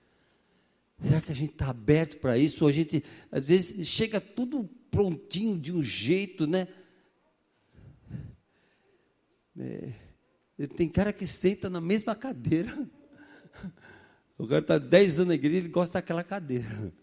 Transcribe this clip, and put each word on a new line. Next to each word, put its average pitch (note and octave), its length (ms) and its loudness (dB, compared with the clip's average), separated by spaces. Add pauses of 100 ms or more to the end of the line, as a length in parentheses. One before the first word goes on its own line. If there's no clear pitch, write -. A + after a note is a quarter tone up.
(1000)
Será D#3 220 2
que - 100 -6
a C#3 40 -6
gente D3+ 180 -4
tá C3+ 160 -4
aberto D3 480 2
pra B2 180 2
isso? D3+ 280 2
Ou D3+ 40 8
a C#3+ 40 6
gente, D#3 320 0 (280)
às C#3+ 120 -2
vezes, F3 440 2
chega G#3+ 320 -2
tudo B3 480 -6 (220)
prontinho G3 720 0
de D3 120 -8
um E3+ 120 0
jeito, D3+ 640 -2
né? F3+ 200 0 (3000)
É, B2+ 380 -10 (840)
tem E3 140 0
cara G3+ 240 0
que G3 140 -8
senta F#3+ 420 -2
na F3 100 -6
mesma G#3+ 360 -2
cadeira. E3 560 -2 (1600)
O A2+ 120 -8
cara C#3+ 160 2
tá D#3+ 160 2
dez E3 400 6
anos F3+ 80 4
na E3+ 80 2
igreja, D3+ 240 2
ele E3+ 100 -6
gosta F3 300 -2
daquela E3+ 240 -6
cadeira. A#2+ 680 -6 (120)